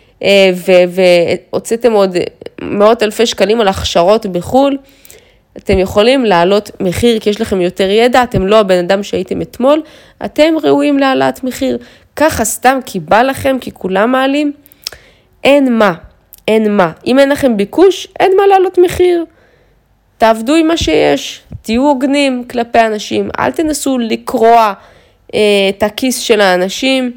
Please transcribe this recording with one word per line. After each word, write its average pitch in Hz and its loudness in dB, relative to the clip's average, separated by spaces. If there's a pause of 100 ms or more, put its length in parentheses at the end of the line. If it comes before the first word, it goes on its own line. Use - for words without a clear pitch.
(240)
אה, 196 4
ו-, 180 2 (500)
והוצאתם 233 -2
עוד 196 0 (440)
מאות 208 0
אלפי 220 -2
שקלים 220 0
על 202 0
הכשרות 190 0
בחו"ל, 254 -2 (800)
אתם 190 0
יכולים 226 2
לעלות 196 0
מחיר 214 0
כי 208 -4
יש 208 -4
לכם 202 -4
יותר 185 -2
ידע, 247 2
אתם 190 -2
לא 214 4
הבן 185 2
אדם 196 -2
שהייתם 180 -6
אתמול, 277 0 (440)
אתם 302 0 (100)
ראויים 285 2
להעלאת 262 -2
מחיר. 254 -6 (380)
ככה 294 -2
סתם 262 0
כי - -10
בא 185 2
לכם, 269 -2
כי - -12
כולם 190 -2
מעלים, 277 -2 (920)
אין 262 2
מה, 202 2 (540)
אין 214 0
מה. 170 2 (140)
אם 254 2
אין 277 4
לכם 269 -2
ביקוש, 320 0 (120)
אין 381 2
מה 403 4
לעלות 381 2
מחיר. 349 2 (920)
תעבדו 226 2
עם 320 2
מה 330 -2
שיש, 302 -2 (200)
תהיו 240 -2
הוגנים 269 -2
כלפי 233 -2
אנשים, 214 -2 (100)
אל 254 -2
תנסו 285 -4
לקרוע, 226 2 (600)
אה, - -2 (300)
את 202 -6
הכיס 240 -4
של 208 0
האנשים. 220 0